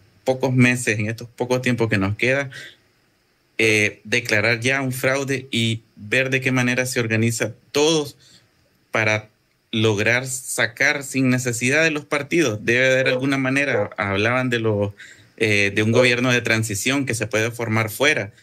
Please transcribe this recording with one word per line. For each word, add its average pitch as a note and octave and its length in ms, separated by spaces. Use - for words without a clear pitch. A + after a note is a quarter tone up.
pocos C3 300
meses, B2 440
en G#2+ 120
estos A2+ 180
pocos B2+ 320
tiempos A#2 300
que G#2+ 80
nos G2 180
queda, C3+ 320
eh, G#2+ 460
declarar A2+ 560
ya C3+ 200
un C3 120
fraude C3 580
y A2+ 320
ver B2 340
de C3 100
qué C3 100
manera B2+ 360
se B2+ 120
organiza A2+ 540
todos D3+ 440
para G#2+ 380
lograr A2+ 560
sacar C3+ 760
sin C3 260
necesidad B2 540
de D#3+ 80
los - 160
partidos. C#3 580
Debe B2+ 260
haber C3 180
alguna C3+ 280
manera. C3 600
Hablaban G#2+ 500
de A#2 120
los, G#2 320
eh, G2+ 380
de G#2+ 80
un A2 100
gobierno B2 400
de A#2+ 80
transición A2+ 640
que B2+ 80
se A2 140
puede A2 240
formar A2+ 400
fuera. C3 420